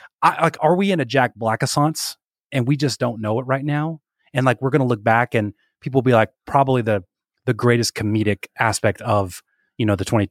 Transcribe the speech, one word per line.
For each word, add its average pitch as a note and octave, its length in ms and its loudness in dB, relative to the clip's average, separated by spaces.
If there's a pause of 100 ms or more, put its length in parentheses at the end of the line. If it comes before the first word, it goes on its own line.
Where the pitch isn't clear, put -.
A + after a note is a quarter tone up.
(220)
I, - 220 0
like, E3 160 -2
are D#3+ 160 2
we G3 160 0
in F3+ 80 0
a C3+ 60 -2
Jack B2 340 0
Blackaissance, C#3 800 -2 (340)
and B2+ 160 -2
we D3 80 2
just C#3 240 -4
don't A#2+ 220 -4
know A2 180 -2
it C3 40 -8
right C3 200 -4
now? D3+ 380 -4 (320)
And, C3 120 0
like, B2 160 2
we're C3 80 0
gonna C3+ 160 2
look A#2+ 180 0
back, A#2 300 2
and G#2 200 0 (260)
people C3+ 200 0
will B2 40 -2
be B2+ 100 4
like, A2 160 4 (160)
"Probably C3 360 2
the, G#2+ 240 -2 (400)
the B2+ 80 0
greatest A#2 420 2
comedic G#2+ 520 -2 (120)
aspect A2 420 0
of, G#2 400 -2 (360)
you A#2+ 80 0
know, G#2 100 2
the F#2+ 80 -4
twenty, G#2 280 0